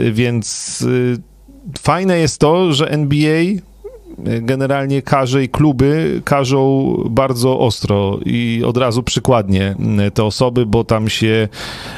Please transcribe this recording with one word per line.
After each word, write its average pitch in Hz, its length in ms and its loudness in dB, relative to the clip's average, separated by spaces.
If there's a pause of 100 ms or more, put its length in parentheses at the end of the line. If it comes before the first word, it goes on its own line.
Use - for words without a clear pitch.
(120)
więc, 120 680 -4
e, 123 960 -4
fajne 175 400 2
jest 160 200 0
to, 170 340 4
że 143 180 0
N 147 180 0
B 147 80 0
A 160 600 0 (680)
generalnie 135 600 0
karze 135 420 0
i 123 40 -2
kluby 147 760 2
karzą 135 680 2 (160)
bardzo 131 480 0
ostro 101 680 0
i 117 420 -2
od 120 100 0
razu 123 260 0
przykładnie, 98 760 0
mm, 104 320 0
te 110 140 0
osoby, 120 420 0
bo 110 180 2
tam 110 240 0
się 110 400 0 (500)